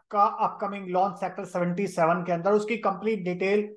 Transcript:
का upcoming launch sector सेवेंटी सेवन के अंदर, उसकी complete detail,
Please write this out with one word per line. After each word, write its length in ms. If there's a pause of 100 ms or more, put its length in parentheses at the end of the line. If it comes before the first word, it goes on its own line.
(100)
का 120
upcoming 680
launch 320
sector 240
सेवेंटी 420
सेवन 380
के 80
अंदर, 200
उसकी 240
complete 480
detail, 420 (100)